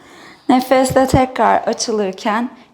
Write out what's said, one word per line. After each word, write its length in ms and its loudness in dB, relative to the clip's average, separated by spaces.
Nefesle 580 2
tekrar 500 2
açılırken 920 -4